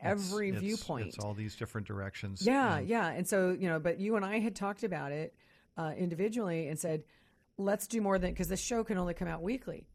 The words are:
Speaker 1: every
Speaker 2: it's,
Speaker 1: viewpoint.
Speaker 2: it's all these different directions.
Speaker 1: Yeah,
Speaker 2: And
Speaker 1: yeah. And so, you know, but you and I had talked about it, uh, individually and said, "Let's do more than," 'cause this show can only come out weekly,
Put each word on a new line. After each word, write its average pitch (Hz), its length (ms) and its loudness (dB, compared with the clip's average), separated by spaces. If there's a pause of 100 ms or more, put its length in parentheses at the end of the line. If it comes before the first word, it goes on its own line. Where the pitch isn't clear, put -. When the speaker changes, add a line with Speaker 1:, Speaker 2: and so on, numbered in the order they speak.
(320)
Speaker 1:
every 208 180 0
Speaker 2:
it's, 185 100 0
Speaker 1:
viewpoint. 180 480 -2
Speaker 2:
it's - 160 -10
all 104 100 -4
these 107 200 -6
different 107 320 -6
directions. 98 580 -4
Speaker 1:
Yeah, 240 340 4
Speaker 2:
And 143 100 -2
Speaker 1:
yeah. 220 220 2
And 175 160 -2
so, 185 240 4
you 185 180 0
know, 160 100 2
but 170 220 0
you 214 160 2
and 196 80 2
I 208 160 0
had 214 160 0
talked 202 260 -4
about 147 300 -2
it, 156 220 -6 (420)
uh, 156 200 -2
individually 180 720 0
and 151 120 -4
said, 156 260 -2 (540)
"Let's 196 280 0
do 226 140 0
more 196 180 6
than," 180 160 0
'cause 175 140 0
this 185 120 -2
show 233 220 2
can 220 160 0
only 180 160 0
come 175 140 -2
out 165 120 -4
weekly, 202 540 -4